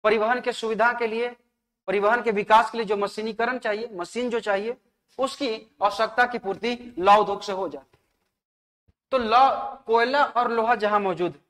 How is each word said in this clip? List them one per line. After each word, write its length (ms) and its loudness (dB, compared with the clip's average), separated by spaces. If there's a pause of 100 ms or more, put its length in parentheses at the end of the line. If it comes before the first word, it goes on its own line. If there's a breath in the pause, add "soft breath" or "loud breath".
परिवहन 360 2
के 120 -4
सुविधा 400 0
के 140 -4
लिए, 300 -4 (500)
परिवहन 360 2
के 80 0
विकास 400 4
के 80 -8
लिए 60 -4
जो 120 -2
मशीनीकरण 640 -4
चाहिए, 340 -4
मशीन 380 -6
जो 100 -2
चाहिए, 360 -4 (420)
उसकी 640 -6
आवश्यकता 440 0
की 120 -8
पूर्ति 600 -6
लौह 180 6
उद्योग 260 0
से 100 -6
हो 160 -4
जाती। 300 -14 (1120)
तो 80 0
लौ-, 680 2
कोयला 380 2
और 260 0
लोहा 240 2
जहां 280 0
मौजूद 480 -4